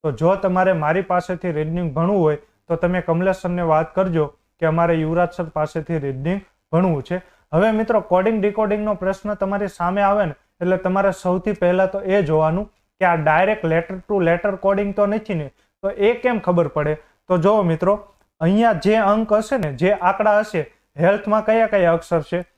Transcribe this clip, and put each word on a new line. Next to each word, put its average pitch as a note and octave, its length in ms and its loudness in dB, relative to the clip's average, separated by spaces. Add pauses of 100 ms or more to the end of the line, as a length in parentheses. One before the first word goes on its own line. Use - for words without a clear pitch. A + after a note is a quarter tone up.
તો D#3 80 -2
જો D#3+ 240 0
તમારે F#3 380 0
મારી D#3+ 280 0
પાસેથી F3+ 500 -4
રીઝનિંગ D#3+ 420 -4
ભણવું F3+ 260 0
હોય D3+ 180 2 (300)
તો E3+ 80 -2
તમે F3+ 260 -2
કમલેશ F3+ 400 -2
સરને F3 300 -4
વાત D#3+ 240 0
કરજો E3+ 300 0 (340)
કે E3 60 -2
અમારે E3+ 280 2
યુવરાજ E3 400 0
સર E3 240 -8
પાસેથી D#3 480 -4
રીઝનિંગ C#3+ 360 -4 (300)
ભણવું E3 320 0
છે. F3+ 180 -6 (320)
હવે G3+ 180 2
મિત્રો, A3 300 0
કોડિંગ G3+ 400 0
ડીકોડિંગનો G#3 540 -2
પ્રશ્ન G3 400 -4
તમારી G3 320 -4
સામે F3+ 340 -2
આવે G3+ 240 2
ને, D3 100 -6 (260)
એટલે F3+ 160 2
તમારે F#3+ 340 0
સૌથી F3+ 420 -2
પહેલા F#3 340 2
તો G3 120 -4
એ G3 240 0
જોવાનું D#3+ 460 0 (320)
કે F#3+ 40 2
આ E3+ 100 4
ડાયરેક્ટ E3+ 480 2
letter E3 340 -2 (100)
to G3+ 200 0
letter F3 240 0 (120)
coding G3+ 300 0
તો G3+ 140 2
નથી G#3+ 280 -4
ને, D3 160 -6 (320)
તો G3 60 -2
એ G3+ 240 2 (100)
કેમ A#3+ 160 0
ખબર F3 280 2
પડે? D3+ 280 -2 (320)
તો F3+ 100 2
જો F#3 160 4 (100)
મિત્રો, F3 300 0 (480)
અહીંયા G3+ 440 2
જે G#3 120 4
અંક G#3+ 360 2
હશે A3 240 0
ને, D#3 160 -4
જે F3+ 200 2
આંકડા G#3 460 2
હશે, G#3+ 220 -4 (360)
હેલ્થમાં G#3 480 2
કયા A3 220 2
કયા F3+ 260 2
અક્ષર E3+ 280 -2
છે? F3 180 -6 (180)